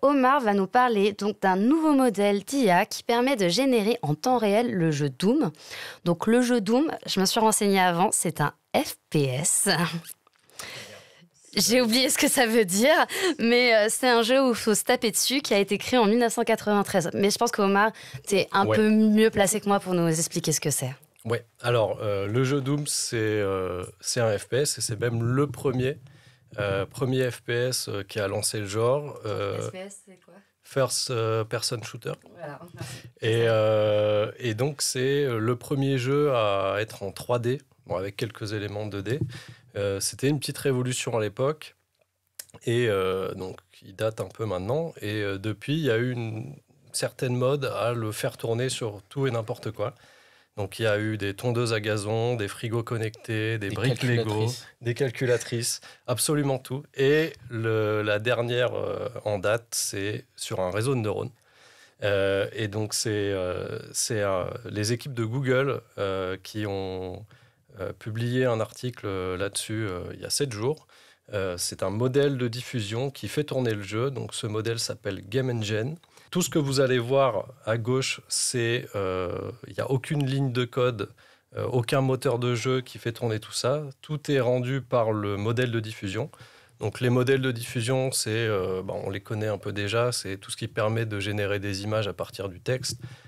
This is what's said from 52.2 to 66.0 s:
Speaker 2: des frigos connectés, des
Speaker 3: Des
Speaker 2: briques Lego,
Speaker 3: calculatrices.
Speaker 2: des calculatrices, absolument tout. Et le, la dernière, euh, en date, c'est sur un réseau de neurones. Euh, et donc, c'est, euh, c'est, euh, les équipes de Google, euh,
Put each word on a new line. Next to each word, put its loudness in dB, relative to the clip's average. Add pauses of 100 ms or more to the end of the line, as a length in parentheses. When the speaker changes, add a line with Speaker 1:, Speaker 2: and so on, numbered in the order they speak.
Speaker 2:
des -4
frigos -4
connectés, -4
des -4
Speaker 3:
Des -4
Speaker 2:
briques 0
Lego, 4
Speaker 3:
calculatrices. -2 (140)
Speaker 2:
des -2
calculatrices, -2 (240)
absolument 0
tout. -8 (100)
Et 2 (160)
le, 0
la 2
dernière, 0
euh, -4 (160)
en 0
date, 0
c'est -4 (100)
sur -8
un 0
réseau 0
de 0
neurones. -2 (720)
Euh, 2
et -2
donc, -4
c'est, -2
euh, -2 (120)
c'est, -2
euh, 0 (260)
les -2
équipes -6
de -2
Google, 0 (160)
euh, -4